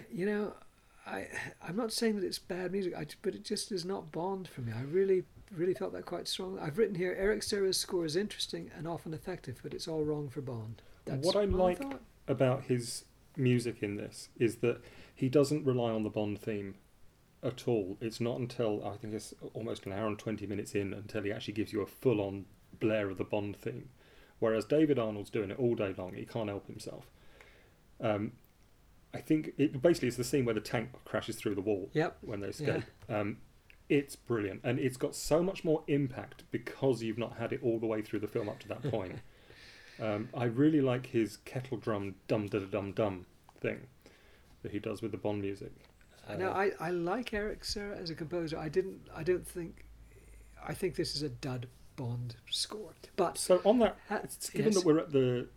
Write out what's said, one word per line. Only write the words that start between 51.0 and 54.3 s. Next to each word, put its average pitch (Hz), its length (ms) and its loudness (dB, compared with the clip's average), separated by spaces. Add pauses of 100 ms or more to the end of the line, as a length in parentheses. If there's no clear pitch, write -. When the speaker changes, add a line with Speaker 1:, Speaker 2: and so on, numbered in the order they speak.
Speaker 1:
is 143 80 -4
a 151 60 -2
dud 123 400 -6 (260)
Bond 120 400 -4 (160)
score. - 420 -4 (220)
But - 240 2
Speaker 2:
So 180 260 6
on - 140 8
that, 214 180 4 (120)
Speaker 1:
ha-, 208 160 0
Speaker 2:
it's, - 260 -10